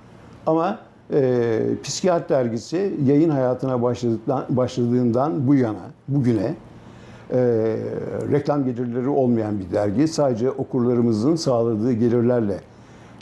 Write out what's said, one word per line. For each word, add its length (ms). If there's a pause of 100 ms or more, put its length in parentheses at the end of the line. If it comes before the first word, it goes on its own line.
(460)
Ama, 320 (340)
e, 480 (220)
Psikiyat 480
Dergisi 640 (100)
yayın 260
hayatına 520
başladıktan-, 680
başladığından 1000
bu 60
yana, 360 (180)
bugüne, 460 (760)
e, 60 (960)
reklam 320
gelirleri 440
olmayan 520
bir 120
dergi. 360
Sadece 420
okurlarımızın 840
sağladığı 560
gelirlerle 680 (600)